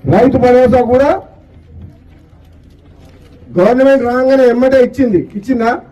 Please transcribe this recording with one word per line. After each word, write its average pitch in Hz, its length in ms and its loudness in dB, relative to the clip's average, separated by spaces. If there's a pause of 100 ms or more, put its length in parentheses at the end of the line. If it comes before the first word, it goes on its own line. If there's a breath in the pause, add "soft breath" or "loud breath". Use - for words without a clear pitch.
(140)
రైతు 254 300 2
భరోసా 247 360 2 (120)
కూడా 277 180 0 (2500)
గవర్నమెంట్ 247 540 0
రాగానే 262 420 0
ఎమ్మటే 262 340 0
ఇచ్చింది. 220 340 -2 (180)
ఇచ్చిందా? 226 320 -4 (200)